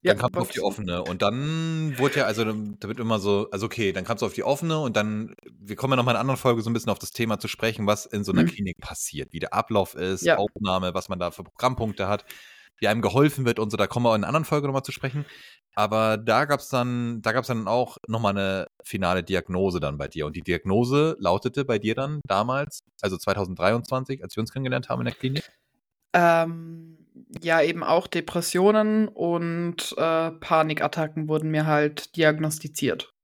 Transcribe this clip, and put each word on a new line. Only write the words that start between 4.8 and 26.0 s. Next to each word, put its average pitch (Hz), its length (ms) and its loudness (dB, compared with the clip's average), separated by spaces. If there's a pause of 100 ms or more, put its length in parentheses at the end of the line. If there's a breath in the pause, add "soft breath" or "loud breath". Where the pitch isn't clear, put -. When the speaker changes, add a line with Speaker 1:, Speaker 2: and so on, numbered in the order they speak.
Speaker 1:
und 120 160 -2
dann, 107 380 -2 (160)
wir 101 260 -14
kommen 131 160 0
ja 131 40 4
noch 123 80 2
mal 123 80 2
in 117 40 2
einer 104 40 0
anderen 131 180 -2
Folge 117 240 2
so 113 80 -2
ein - 20 0
bisschen 117 180 -2
auf 98 80 -2
das - 120 -12
Thema 110 280 -2
zu - 100 -10
sprechen, 110 380 -2
was 104 200 2
in 104 180 -4
so 95 80 -2
einer 92 100 6
Speaker 2:
Mhm. 175 40 6
Speaker 1:
Klinik 101 340 -4
passiert, - 520 -10
wie 85 80 -8
der - 140 -6
Ablauf 104 400 2
ist, 92 280 -2
Speaker 2:
Ja. 170 160 6
Speaker 1:
Aufnahme, 92 560 0
was 92 160 -6
man 92 80 -4
da 87 120 -2
für 87 140 -14
Programmpunkte 113 640 -2
hat, 101 160 -2 (540 loud breath)
wie 107 100 2
einem 110 140 2
geholfen 131 420 4
wird 117 160 2
und 107 100 0
so, 110 60 -4
da 98 100 2
kommen 120 200 -2
wir 113 100 6
in 104 80 2
einer - 40 -4
anderen 147 180 0
Folge 147 200 0
noch 139 80 -2
mal 135 80 0
zu - 80 -10
sprechen. 139 360 -6 (500 loud breath)
Aber 110 420 2
da 127 260 4
gab's 143 240 -2
dann, 120 540 -2
da 110 100 0
gab's 123 160 0
dann 110 200 -2
auch 120 300 0 (100)
noch 113 120 0
mal 104 100 4
eine 95 360 -2 (180)
finale 92 400 0
Diagnose 90 560 0
dann 73 180 -2
bei 71 100 -4
dir 76 180 -4
und 76 100 -6
die 87 60 -8
Diagnose 120 760 2
lautete 101 440 0
bei 117 140 0
dir 107 160 0
dann 143 340 -4
damals, 120 520 0 (200)
also 92 160 -2
zweitausenddreiundzwanzig, 101 1080 -2
als - 120 -10
wir 110 40 -4
uns 113 120 -4
kennengelernt 127 360 -4
haben 123 140 -2
in 120 40 -2
der 117 80 -4
Klinik? 135 340 -4 (680)